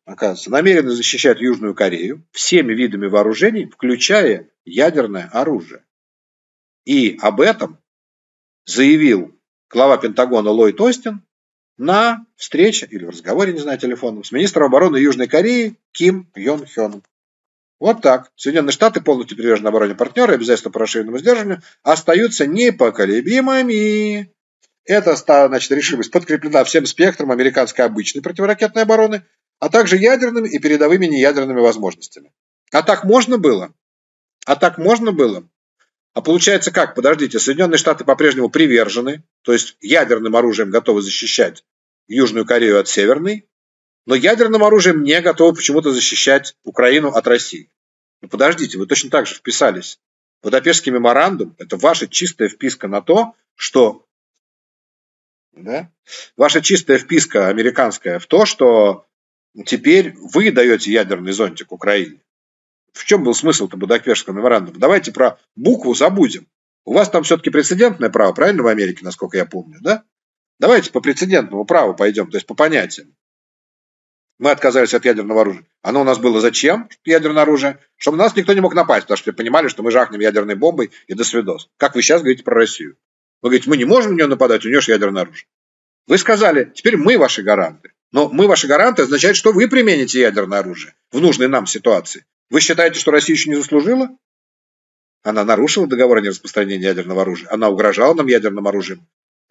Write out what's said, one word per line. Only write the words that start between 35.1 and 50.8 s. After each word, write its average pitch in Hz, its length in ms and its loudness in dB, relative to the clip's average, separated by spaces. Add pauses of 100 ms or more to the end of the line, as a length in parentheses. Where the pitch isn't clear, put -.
было? 113 340 0 (640)
А 113 80 -6
получается 185 500 0
как? 170 240 -2
Подождите, 131 440 0
Соединённые 160 380 0
Штаты 156 260 -2
по-прежнему 135 460 0
привержены, 127 760 0 (180)
то 120 120 -2
есть - 260 -4
ядерным 113 560 0
оружием 113 340 0
готовы 107 320 0
защищать 98 600 -4 (440)
Южную 113 380 -2
Корею 113 340 2
от 98 100 -2
Северной, 156 580 -2 (580)
но 127 100 -2
ядерным 214 500 2
оружием 185 360 4
не 151 200 0
готовы 170 340 4
почему-то 147 380 -2
защищать 135 720 0
Украину 135 460 0
от 110 140 -2
России. - 460 -2 (500)
Ну 101 60 -20
подождите, 143 500 -2
вы 95 80 -6
точно 139 240 -2
так 139 180 0
же - 80 -14
вписались. - 640 -4 (420)
Будапештский 131 500 -2